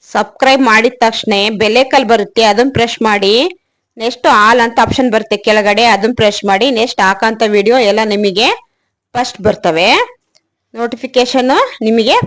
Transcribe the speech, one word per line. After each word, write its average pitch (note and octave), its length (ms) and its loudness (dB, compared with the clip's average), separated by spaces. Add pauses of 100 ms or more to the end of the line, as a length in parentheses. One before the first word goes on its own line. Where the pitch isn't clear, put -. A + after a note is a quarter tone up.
(140)
ಸಬ್ಸ್ಕ್ರೈಬ್ C4 560 0
ಮಾಡಿದ A3+ 340 2
ತಕ್ಷಣ A3 300 -2 (280)
ಬೆಲ್ A3 200 2
ಐಕಾನ್ C4+ 300 0
ಬರುತ್ತೆ, A3+ 380 0
ಅದನ್ನ A#3+ 280 0
ಪ್ರೆಸ್ A#3 200 -2 (100)
ಮಾಡಿ. G3+ 280 0 (600)
ನೆಕ್ಸ್ಟ್ A#3+ 300 -4 (140)
ಆಲ್ A#3 240 4
ಅಂತ A#3+ 200 -4
ಆಪ್ಷನ್ B3 300 0
ಬರುತ್ತೆ G#3+ 220 -2 (100)
ಕೆಳಗಡೆ, G#3+ 460 2
ಅದನ್ನ A3 260 -2
ಪ್ರೆಸ್ G#3 300 0
ಮಾಡಿ. G3 180 0 (120)
ನೆಕ್ಸ್ಟ್ A#3 280 -4
ಹಾಕೋಂಥ A3 360 -2 (120)
ವಿಡಿಯೋ G#3 220 2 (140)
ಎಲ್ಲ G#3+ 120 0 (100)
ನಿಮಗೆ G#3 360 0 (680)
ಫಸ್ಟ್ B3 320 -6
ಬರ್ತವೆ, F3 400 0 (840)
ನೋಟಿಫಿಕೇಶನ್ B3 760 -2 (340)
ನಿಮಗೆ A3+ 300 0 (120)